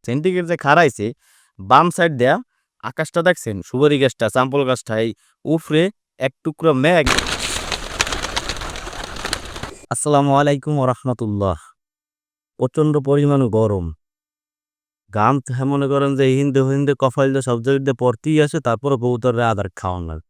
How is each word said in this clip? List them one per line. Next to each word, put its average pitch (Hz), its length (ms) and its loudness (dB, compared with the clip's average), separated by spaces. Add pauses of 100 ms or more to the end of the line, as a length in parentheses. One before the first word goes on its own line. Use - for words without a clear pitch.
সিন্ডিকেট 170 460 -2
যে 170 40 0 (100)
খাড়াইছে, 143 400 4 (540)
বাম 127 360 6
সাইড 170 160 2 (100)
দেয়া 135 140 4 (480)
আকাশটা 156 440 -4
দেখছেন? 117 280 0 (120)
সুপারি 143 340 2
গাছটা, 120 240 0 (100)
চাম্পল 131 340 2
গাছটা, 120 240 -4 (100)
এই 113 60 -2 (360)
উপরে 156 380 0 (420)
এক 135 60 -2 (120)
টুকরো 160 280 0 (120)
মেঘ। 165 220 4 (3000)
আসসালামু 143 460 2
আলাইকুম 147 380 0
ওয়া 131 140 2
রাহমাতুল্লাহ। 104 680 -2 (1000)
প্রচণ্ড 151 340 0 (140)
পরিমাণে 143 400 2 (100)
গরম। 104 280 0 (1300)
ঘাম 107 320 2
তো - 100 -14
হ্যাঁ 131 200 -4
মনে 139 180 0
করেন 139 280 0
যে 139 60 4 (120)
হিন্দে 135 240 2 (100)
হিন্দে 139 300 0
কপাল 135 320 2
দিয়ে 135 140 0
সব 120 180 0
জায়গায় 135 200 2
দিয়ে 131 160 -2
পড়তেই 123 440 0
আসে, 165 120 -6 (100)
তারপরে 131 360 0
কবুতরের 120 480 0
আদার 98 160 -2 (120)
খাওয়ান 90 300 -6
লাগে। 80 200 -10